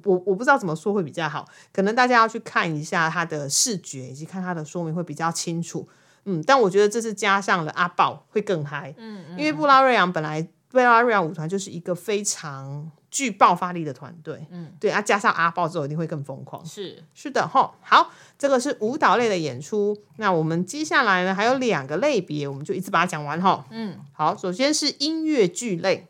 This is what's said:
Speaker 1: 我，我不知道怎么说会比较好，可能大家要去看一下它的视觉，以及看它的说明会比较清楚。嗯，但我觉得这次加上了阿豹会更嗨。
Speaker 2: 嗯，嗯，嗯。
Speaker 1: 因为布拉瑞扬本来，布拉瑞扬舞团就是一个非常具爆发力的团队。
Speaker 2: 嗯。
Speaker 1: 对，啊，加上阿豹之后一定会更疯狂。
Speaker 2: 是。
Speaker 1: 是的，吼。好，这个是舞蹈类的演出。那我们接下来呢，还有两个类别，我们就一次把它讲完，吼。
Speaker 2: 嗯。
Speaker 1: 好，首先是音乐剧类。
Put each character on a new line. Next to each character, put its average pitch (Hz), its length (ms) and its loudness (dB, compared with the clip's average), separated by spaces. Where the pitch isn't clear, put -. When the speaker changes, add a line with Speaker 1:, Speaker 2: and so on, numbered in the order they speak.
Speaker 1:
我， 180 220 2
我 196 80 2
不 220 100 -4
知 - 20 -4
道 277 100 6
怎 202 100 -6
么 160 100 -2
说 202 180 -4
会 202 80 0
比 139 80 -8
较 160 180 -4
好， 143 180 -8
可 196 100 0
能 208 120 2
大 254 120 4
家 247 120 4
要 226 100 6
去 226 120 -8
看 190 320 -2
一 151 100 -4
下 165 280 0
它 170 140 -2
的 147 260 -6
视 202 280 0
觉， 131 300 -14
以 131 40 -16
及 147 120 -14
看 190 160 -10
它 180 140 -6
的 156 100 -6
说 170 200 -6
明 156 100 -4
会 175 80 -4
比 147 120 -10
较 165 180 -2
清 170 280 -4
楚。 - 260 -8
嗯， 170 200 -4
但 269 120 6
我 202 120 4
觉 196 100 4
得 208 80 4
这 220 140 -2
次 226 100 -6
加 196 280 2
上 190 240 0
了 151 80 -6
阿 175 160 -2
豹 139 420 0
会 214 100 -2
更 180 240 -2
嗨。 143 320 -10
Speaker 2:
嗯， 214 340 -16
嗯， 175 60 -14
嗯。 - 20 -8
Speaker 1:
因 294 60 -2
为 302 80 2
布 302 140 -2
拉 269 160 8
瑞 254 120 6
扬 180 160 4
本 165 120 -2
来， 156 240 -4
布 254 100 2
拉 240 220 8
瑞 240 120 4
扬 190 140 2
舞 180 80 -6
团 156 140 -6
就 196 100 -4
是 196 120 -8
一 175 100 -10
个 180 140 -6
非 208 300 -4
常 143 680 -8
具 269 200 -2
爆 196 240 4
发 180 200 -4
力 170 100 -6
的 143 80 -6
团 - 300 -16
队。 151 280 -12
Speaker 2:
嗯。 170 300 -16
Speaker 1:
对， 202 100 0
啊， 190 120 2
加 214 160 2
上 208 160 2
阿 170 160 2
豹 175 180 0
之 175 80 -8
后 147 80 -2
一 139 40 -6
定 151 100 -4
会 165 80 -2
更 147 180 -8
疯 135 180 -12
狂。 - 220 -16
Speaker 2:
是。 170 480 -14
Speaker 1:
是 - 180 -12
的， 220 160 0
吼。 240 360 2
好， 302 280 4
这 285 100 0
个 269 100 4
是 254 220 -2
舞 233 160 -2
蹈 226 220 4
类 240 100 2
的 190 80 0
演 139 240 -6
出。 208 340 -2
那 208 160 0
我 170 100 2
们 165 220 0
接 294 180 -8
下 302 200 2
来 185 240 2
呢， 190 80 0
还 202 100 0
有 262 140 2
两 185 280 0
个 151 120 -4
类 262 200 2
别， 147 300 -4
我 139 60 -8
们 139 100 -12
就 156 80 -6
一 131 80 -4
次 - 100 -10
把 175 100 2
它 180 60 4
讲 156 160 -8
完， 147 200 -6
吼。 156 260 2
Speaker 2:
嗯。 208 300 -10
Speaker 1:
好， 156 200 0
首 196 160 -6
先 262 220 0
是 294 200 -2
音 311 340 -4
乐 269 200 4
剧 190 300 -6
类。 185 340 -2